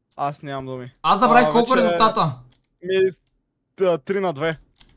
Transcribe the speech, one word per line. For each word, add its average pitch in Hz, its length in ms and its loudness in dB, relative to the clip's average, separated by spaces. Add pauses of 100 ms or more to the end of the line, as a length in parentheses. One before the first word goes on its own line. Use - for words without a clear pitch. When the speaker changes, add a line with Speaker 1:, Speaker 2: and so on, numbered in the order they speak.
(160)
Speaker 1:
Аз 143 280 -8
нямам 139 220 -10
думи. 127 360 -14
Speaker 2:
Аз 185 180 2
забравих 240 280 4
Speaker 1:
А, - 40 -2
Speaker 2:
колко 233 220 2
е - 20 2
Speaker 1:
вече 240 120 2
Speaker 2:
резултата. 175 520 0 (440)
Speaker 1:
ми 185 120 -4
е 190 160 2
с-, - 80 -16 (640)
а, 175 160 2
три 196 220 -6
на 180 140 -2
две. 151 260 -6 (380)